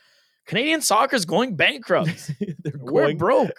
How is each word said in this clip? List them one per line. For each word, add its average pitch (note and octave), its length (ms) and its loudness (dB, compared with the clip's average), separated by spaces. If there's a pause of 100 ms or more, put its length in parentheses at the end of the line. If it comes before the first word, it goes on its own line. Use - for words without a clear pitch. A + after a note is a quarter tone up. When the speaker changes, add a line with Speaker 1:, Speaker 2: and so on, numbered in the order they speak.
(460)
Speaker 1:
Canadian D4 340 0
soccer's A#3 440 2
going G#3+ 320 0
bankrupt. F3 840 0
Speaker 2:
<laughs> - 0 - (240)
They're D3+ 160 -6
Speaker 1:
We're C#3 240 0
Speaker 2:
going C#3+ 140 2
Speaker 1:
broke. G#3 420 2